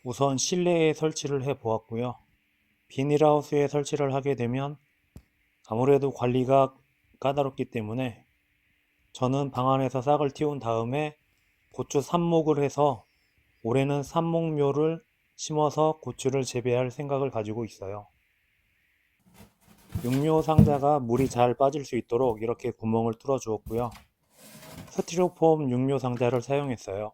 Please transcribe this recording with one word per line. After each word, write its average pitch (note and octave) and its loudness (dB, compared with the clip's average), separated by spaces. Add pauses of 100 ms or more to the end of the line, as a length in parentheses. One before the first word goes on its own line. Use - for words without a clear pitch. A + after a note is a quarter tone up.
우선 C3 0
실내에 E3+ 2
설치를 C#3+ -2
해 C#3 -2
보았고요. A2+ -4 (720)
비닐하우스에 D3 2
설치를 C#3+ -2
하게 C3+ -2
되면 B2+ -4 (920)
아무래도 C3 4
관리가 B2+ 2 (460)
까다롭기 C3+ -2
때문에 A2+ -6 (880)
저는 C3+ -2
방 C3 0
안에서 C3+ 0
싹을 C#3+ 2
틔운 D3 -2
다음에 A#2+ -4 (560)
고추 - -2
삽목을 E3 2
해서 C#3+ 0 (580)
올해는 C#3 0
삽목묘를 D#3+ 0 (360)
심어서 D3+ 0
고추를 C3 -2
재배할 B2 -2
생각을 C#3 -4
가지고 A2 -6
있어요. G2+ -12 (2000)
육묘 D3+ 2
상자가 D3+ 4
물이 B2 0
잘 A#2+ 4
빠질 C#3 2
수 B2+ -6
있도록 A#2 0
이렇게 A#2 -4
구멍을 A2+ -2
뚫어 C3+ -2
주었고요. A2+ -6 (1000)
스티로폼 D#3+ 0
육묘 C3+ 0
상자를 B2 0
사용했어요. A#2 -6